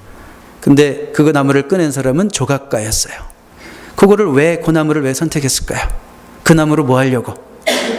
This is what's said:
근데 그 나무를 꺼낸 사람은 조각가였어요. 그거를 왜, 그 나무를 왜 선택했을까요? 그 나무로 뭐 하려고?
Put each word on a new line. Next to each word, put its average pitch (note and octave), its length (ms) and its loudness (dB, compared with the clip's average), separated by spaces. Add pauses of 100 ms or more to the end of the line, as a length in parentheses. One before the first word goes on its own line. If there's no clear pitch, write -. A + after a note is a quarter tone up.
(600)
근데 C#3 540 2
그 - 80 0
나무를 C#3 460 2
꺼낸 E3 240 0
사람은 C3+ 400 -2
조각가였어요. A#2 840 -4 (840)
그거를 G3+ 360 4
왜, D#3 320 2
그 D#3+ 80 -2
나무를 D3+ 320 0
왜 C3+ 100 -2
선택했을까요? - 760 -4 (560)
그 E3+ 100 4
나무로 D3+ 320 2
뭐 B2+ 120 2
하려고? B2+ 380 0 (640)